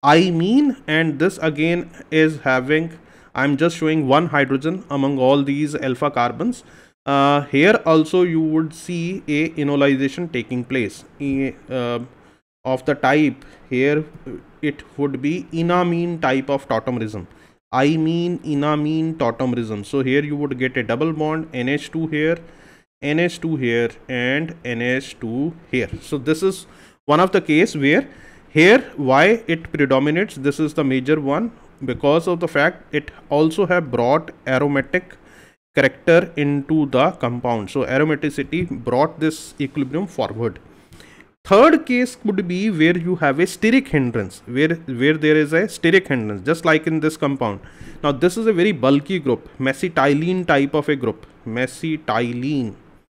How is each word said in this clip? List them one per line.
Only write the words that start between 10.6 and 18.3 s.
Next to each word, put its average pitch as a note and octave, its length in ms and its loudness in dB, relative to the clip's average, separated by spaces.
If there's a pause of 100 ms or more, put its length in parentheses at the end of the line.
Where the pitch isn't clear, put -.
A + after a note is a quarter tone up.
place, A#2+ 400 -4 (160)
e-, C3+ 320 -2 (180)
uh, A#2+ 300 -4 (680)
of C3 200 -2
the C#3+ 100 0
type, C#3 500 2 (240)
here C#3+ 360 0 (580)
it D3 200 -4 (140)
would C#3 240 -2
be D3+ 300 -4
enamine E3+ 680 0
type C3+ 300 0
of C#3 180 -2
tautomerism. A2 600 -4 (460)
Imine, D#3+ 680 0